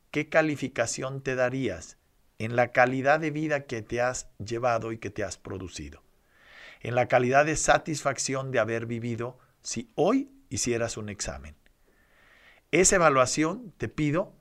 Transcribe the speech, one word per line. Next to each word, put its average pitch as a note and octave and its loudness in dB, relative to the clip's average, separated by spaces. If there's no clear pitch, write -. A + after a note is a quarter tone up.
¿qué D3+ -2
calificación C3+ 0
te C3 -2
darías B2 -2
en A2+ -4
la B2 4
calidad C3 4
de D#3+ -2
vida D3 -2
que A2+ -6
te A#2 -4
has B2 -4
llevado A#2 -2
y A2 -8
que G2 -10
te G#2 -6
has F#2 -8
producido? F2+ -12
En A#2 -4
la B2 2
calidad B2+ 6
de D#3 0
satisfacción C#3 0
de B2 2
haber A2+ -2
vivido, A#2 -6
si - -10
hoy B3 2
hicieras A2+ -2
un G#2+ -8
examen. D2+ -10
Esa F#3 4
evaluación D#3 2
te A#2 -4
pido D3+ -2